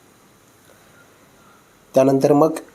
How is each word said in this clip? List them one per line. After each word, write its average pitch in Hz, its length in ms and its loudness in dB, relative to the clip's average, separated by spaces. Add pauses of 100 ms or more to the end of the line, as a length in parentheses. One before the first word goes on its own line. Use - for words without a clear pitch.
(2000)
त्यानंतर 135 380 0
मग 156 200 0 (220)